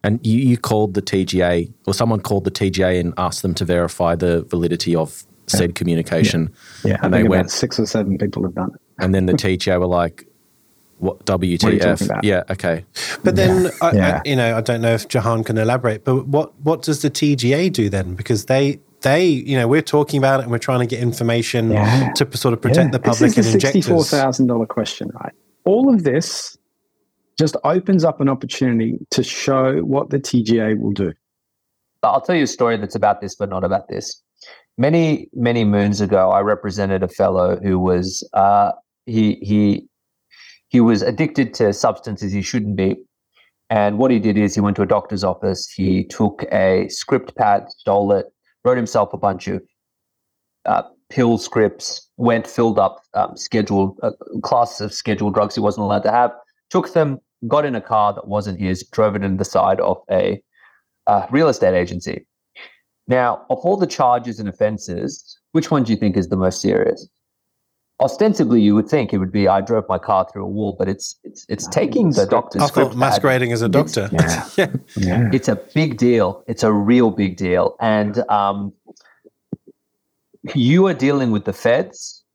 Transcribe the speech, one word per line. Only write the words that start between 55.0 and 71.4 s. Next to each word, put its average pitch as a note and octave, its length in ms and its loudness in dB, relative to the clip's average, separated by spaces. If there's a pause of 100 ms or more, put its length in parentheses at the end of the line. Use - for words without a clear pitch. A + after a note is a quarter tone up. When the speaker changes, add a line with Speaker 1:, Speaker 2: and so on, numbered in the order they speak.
Speaker 4:
drugs G#2 220 0
he A#2 40 -2
wasn't G#2 240 -2
allowed G2+ 180 -2
to A2 100 0
have, A#2+ 200 2 (380)
took - 220 -2
them, D3 260 0 (280)
got D3 180 2
in C3+ 120 -4
a G#2 40 -4
car G#2 320 0
that - 140 -12
wasn't G2 320 -4
his, F#2 240 -2
drove G#2+ 320 0
it G2 80 -4
in F#2+ 140 -2
the F#2+ 80 -2
side F#2+ 360 0
of F#2 180 0 (120)
a, F#2+ 320 0 (640)
uh, G2+ 240 2
real D3+ 180 2
estate F#2 260 2
agency. F2 520 -4 (800)
Now, B2 440 0
of B2+ 80 0
all F#3+ 180 0
the F#3 100 0
charges A#2+ 540 -2
and G#2 80 -6
offenses, G#2+ 880 -6 (140)
which D#3+ 180 0
one C#3+ 120 2
do A2+ 100 0
you G2+ 60 2
think G2 180 0
is F2+ 140 0
the G2 80 -2
most F#2 240 0
serious? - 440 0 (920)
Ostensibly C#3 600 2
you G#2 140 4
would G#2+ 140 2
think C3+ 240 0
it G#2 60 0
would F#2+ 140 -4
be, G2+ 160 0
"I G2 120 4
drove G#2+ 280 -2
my F#2 100 -2
car F#2+ 340 0
through G2 120 -10
a F#2+ 40 -8
wall," G2+ 300 -4
but F#2+ 100 -2
it's, - 360 -8
it's, - 240 -20